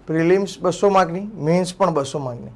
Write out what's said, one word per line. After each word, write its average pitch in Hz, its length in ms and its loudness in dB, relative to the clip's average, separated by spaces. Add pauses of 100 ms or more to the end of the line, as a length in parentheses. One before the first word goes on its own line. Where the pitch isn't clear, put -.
પ્રિલિમ્સ 170 520 2
બસો 180 300 0
માર્કની, 190 460 0
મેઇન્સ 175 400 0
પણ 180 180 2
બસો 143 260 -2
માર્કની. 120 360 -8